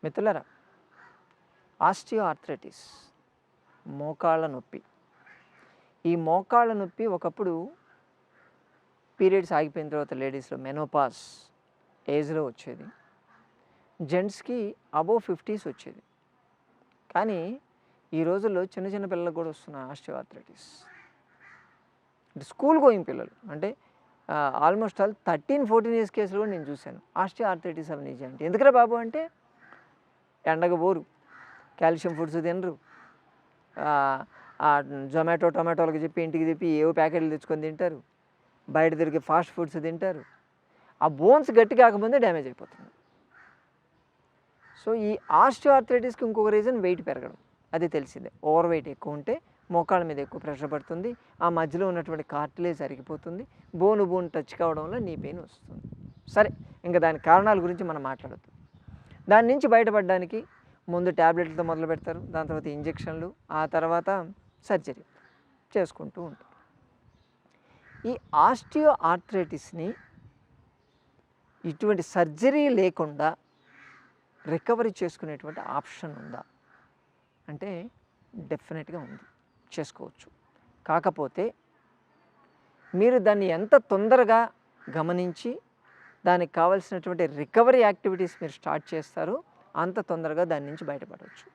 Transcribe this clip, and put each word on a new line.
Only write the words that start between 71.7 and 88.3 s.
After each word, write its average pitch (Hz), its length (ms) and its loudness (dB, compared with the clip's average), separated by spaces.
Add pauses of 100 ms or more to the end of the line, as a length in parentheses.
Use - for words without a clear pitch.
సర్జరీ 202 680 2
లేకుండా 165 600 0 (1160)
రికవరీ 220 480 -2 (100)
చేసుకునేటువంటి 156 560 -10
ఆప్షన్ - 560 -10
ఉందా 151 280 -16 (1040)
అంటే, 160 220 -12 (640)
డెఫినెట్‌గా 160 640 -10
ఉంది, 139 240 -16 (480)
చేసుకోవచ్చు. - 560 -12 (580)
కాకపోతే 160 580 -2 (1500)
మీరు 226 260 4
దాన్ని 202 260 2
ఎంత 180 300 2
తొందరగా 226 640 6 (420)
గమనించి 175 720 -4 (760)
దానికి 175 280 2
కావాల్సినటువంటి 180 720 0
రికవరీ 220 540 4
యాక్టివిటీస్ 190 640 2